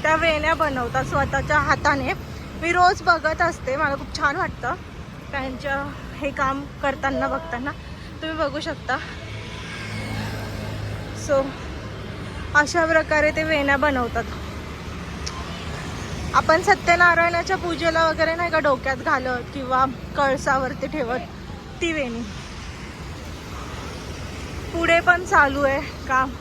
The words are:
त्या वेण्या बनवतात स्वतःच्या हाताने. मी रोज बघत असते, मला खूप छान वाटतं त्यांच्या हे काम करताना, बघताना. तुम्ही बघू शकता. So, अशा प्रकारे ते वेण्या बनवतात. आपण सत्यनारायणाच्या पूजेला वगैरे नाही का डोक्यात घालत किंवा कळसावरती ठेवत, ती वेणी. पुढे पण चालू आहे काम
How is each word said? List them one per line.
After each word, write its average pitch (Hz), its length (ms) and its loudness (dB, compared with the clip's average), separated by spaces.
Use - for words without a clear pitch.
त्या 311 120 4
वेण्या 311 380 4
बनवतात 262 500 0
स्वतःच्या 277 540 2
हाताने. 285 560 2
मी 330 100 0
रोज 359 300 6
बघत 320 400 4
असते, 320 340 0
मला 285 200 2
खूप 277 220 -8
छान 294 180 2
वाटतं 311 380 -2
त्यांच्या 277 600 -4
हे 285 120 -2
काम 277 320 0
करताना, 269 460 0
बघताना. 254 440 -4
तुम्ही 320 160 -4
बघू 302 220 -2
शकता. 294 380 -4
So, 269 140 4
अशा 294 300 6
प्रकारे 311 460 4
ते 311 120 0
वेण्या 285 340 2
बनवतात. 247 460 2
आपण 311 280 6
सत्यनारायणाच्या 349 960 6
पूजेला 330 520 2
वगैरे 320 260 2
नाही 339 160 -2
का 320 80 4
डोक्यात 269 380 2
घालत 254 460 0
किंवा 262 320 2
कळसावरती 269 720 2
ठेवत, 254 320 -2
ती 330 120 0
वेणी. 240 320 -4
पुढे 330 260 4
पण 349 240 4
चालू 285 380 6
आहे 277 200 4
काम 262 220 2